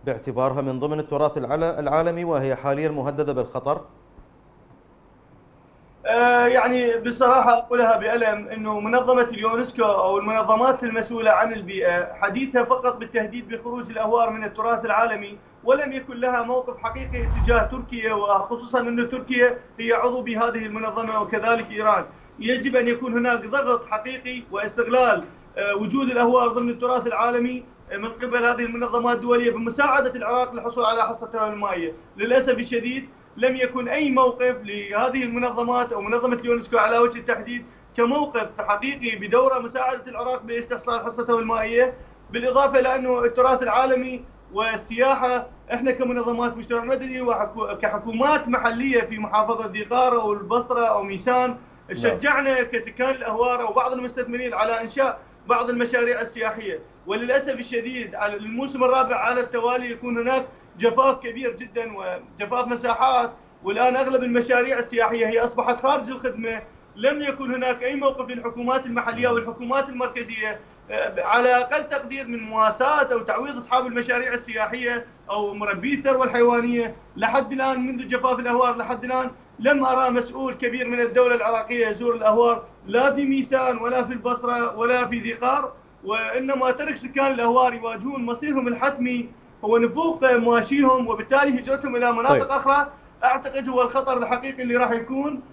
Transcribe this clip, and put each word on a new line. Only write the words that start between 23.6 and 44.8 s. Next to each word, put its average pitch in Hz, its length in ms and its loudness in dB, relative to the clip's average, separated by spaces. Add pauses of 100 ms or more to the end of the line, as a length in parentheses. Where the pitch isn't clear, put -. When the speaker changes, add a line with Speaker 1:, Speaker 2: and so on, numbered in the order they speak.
Speaker 2:
حقيقي 247 560 -8 (100)
واستغلال، 233 720 2 (320)
آه، 202 240 -2
وجود 254 300 0
الأهوار 240 380 4
ضمن 240 220 -2
التراث 247 360 -2
العالمي، 240 580 -2 (280)
آه، 196 40 -6
من 208 120 -8
قبل 240 360 -2
هذه 240 160 2
المنظمات 233 560 0
الدولية 240 340 2
بمساعدة 254 640 0
العراق 247 400 -2
للحصول 233 300 -4
على 226 180 4
حصتها 220 500 -2
المائية. 185 400 -4 (240)
للأسف 247 420 2
الشديد 240 500 -6 (280)
لم 254 200 2
يكن 247 320 -2
أي 294 220 0
موقف 247 540 4
لهذه 208 600 -2
المنظمات 240 680 -2
أو 220 80 -4
منظمة 240 360 0
اليونسكو 233 420 -2
على 220 200 4
وجه 240 200 4
التحديد 240 460 -6 (320)
كموقف 240 520 0 (100)
حقيقي 233 600 -4
بدوره 247 400 4
مساعدة 254 480 -2
العراق 254 360 -4
باستحصال 233 600 -4
حصته 233 340 -2
المائية، 226 560 2 (360)
بالإضافة 254 480 4
إلى 254 160 4
أنه 254 300 0
التراث 254 380 4
العالمي 254 640 2 (280)
والسياحة، 240 920 0 (280)